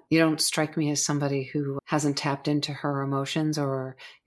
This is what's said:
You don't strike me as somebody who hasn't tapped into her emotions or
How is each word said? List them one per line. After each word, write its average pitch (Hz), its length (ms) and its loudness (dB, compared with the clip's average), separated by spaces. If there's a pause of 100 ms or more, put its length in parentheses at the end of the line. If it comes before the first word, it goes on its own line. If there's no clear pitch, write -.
You 160 100 6
don't 160 220 4
strike - 360 0
me 151 140 2
as 143 120 0
somebody 143 400 0
who 139 420 -4
hasn't 147 320 2
tapped 139 300 -2
into 147 260 0
her 139 280 -2
emotions 139 560 0
or 135 380 -2 (320)